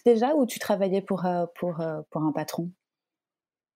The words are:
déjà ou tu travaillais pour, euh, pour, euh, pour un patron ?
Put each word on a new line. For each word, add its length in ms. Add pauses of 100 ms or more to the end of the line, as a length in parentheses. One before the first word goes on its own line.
déjà 300
ou 100
tu 140
travaillais 420
pour, 240
euh, 200 (140)
pour, 220
euh, 180 (120)
pour 120
un 80
patron ? 400 (1040)